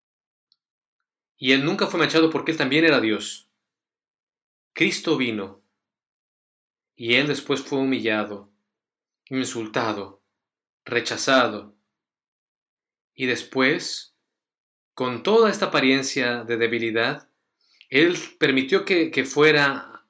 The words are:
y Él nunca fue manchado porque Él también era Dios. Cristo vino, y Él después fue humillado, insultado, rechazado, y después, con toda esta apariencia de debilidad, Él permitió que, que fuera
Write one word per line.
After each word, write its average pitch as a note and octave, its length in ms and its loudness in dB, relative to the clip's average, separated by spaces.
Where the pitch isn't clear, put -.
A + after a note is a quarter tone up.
y B2+ 160 0
Él C3+ 120 2
nunca E3 240 -2
fue F3 100 -4
manchado D#3+ 320 4
porque D#3 220 -4
Él D#3 60 -4
también D3 260 2
era C#3+ 160 4
Dios. - 480 -4
Cristo E3 420 0
vino, A2 440 -6
y A#2 200 -2
Él C#3 120 2
después C3+ 360 -4
fue C#3 160 -4
humillado, G#2+ 720 -2
insultado, A2+ 960 -6
rechazado, A#2 880 0
y C3 120 -6
después, C3 880 -2
con B2 280 -4
toda A3 280 4
esta D3 160 -2
apariencia C3 800 0
de A#2 140 -2
debilidad, A#2 720 -2
Él E3 280 4
permitió C3+ 460 2
que, E3+ 260 0
que C3 140 -2
fuera C#3+ 840 2